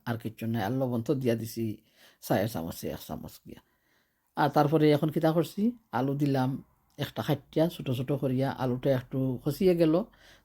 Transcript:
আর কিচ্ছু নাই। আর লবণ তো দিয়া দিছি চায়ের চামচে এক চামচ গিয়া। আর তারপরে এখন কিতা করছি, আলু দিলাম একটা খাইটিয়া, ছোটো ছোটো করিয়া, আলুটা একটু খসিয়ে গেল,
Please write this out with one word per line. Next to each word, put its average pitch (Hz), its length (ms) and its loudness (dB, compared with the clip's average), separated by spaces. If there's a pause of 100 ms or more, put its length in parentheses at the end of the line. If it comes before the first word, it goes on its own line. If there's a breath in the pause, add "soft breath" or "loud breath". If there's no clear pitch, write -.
আর 117 140 -2
কিচ্ছু 113 280 -8
নাই। 113 160 -2
আর 104 100 -2
লবণ 127 300 -2
তো 151 120 0
দিয়া 127 200 2
দিছি 113 420 -6 (520 soft breath)
চায়ের 113 200 2
চামচে 82 400 -8
এক 73 180 -8
চামচ - 260 -12 (140)
গিয়া। - 140 -20 (760)
আর 151 120 2
তারপরে 151 420 4
এখন 147 180 4
কিতা 156 240 2
করছি, 202 460 0 (140)
আলু 135 220 0
দিলাম 135 480 0 (360)
একটা - 240 -6
খাইটিয়া, 156 460 0
ছোটো - 260 -4
ছোটো 139 240 -2
করিয়া, 131 320 0
আলুটা 127 400 -2
একটু 131 540 -2
খসিয়ে 175 320 2
গেল, 165 280 4 (400 soft breath)